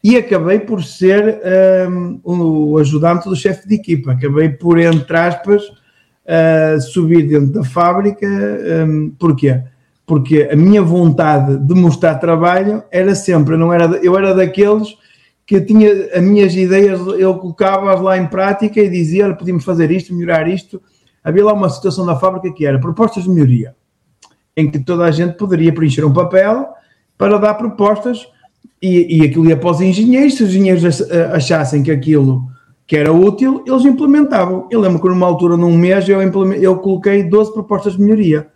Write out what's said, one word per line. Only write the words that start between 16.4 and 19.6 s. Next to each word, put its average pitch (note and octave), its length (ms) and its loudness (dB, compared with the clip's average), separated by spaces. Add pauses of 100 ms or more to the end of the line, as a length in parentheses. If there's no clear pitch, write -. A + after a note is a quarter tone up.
ideias, F#3+ 440 2 (200)
eu F#3+ 160 0
colocava-as F#3+ 680 -2
lá F#3+ 160 0
em F3+ 100 -2
prática G3+ 520 -2
e G3+ 100 2
dizia, F3 360 -2
"Olha, G3 100 -2
podíamos E3+ 280 -6